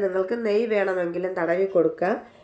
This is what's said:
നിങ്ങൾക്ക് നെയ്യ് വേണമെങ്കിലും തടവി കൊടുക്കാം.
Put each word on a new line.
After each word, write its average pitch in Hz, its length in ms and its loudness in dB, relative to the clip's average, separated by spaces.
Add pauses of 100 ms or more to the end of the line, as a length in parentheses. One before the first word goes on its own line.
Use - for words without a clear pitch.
നിങ്ങൾക്ക് 190 320 0 (100)
നെയ്യ് 214 180 2 (100)
വേണമെങ്കിലും 185 640 0
തടവി 175 360 0
കൊടുക്കാം. 175 420 2 (260)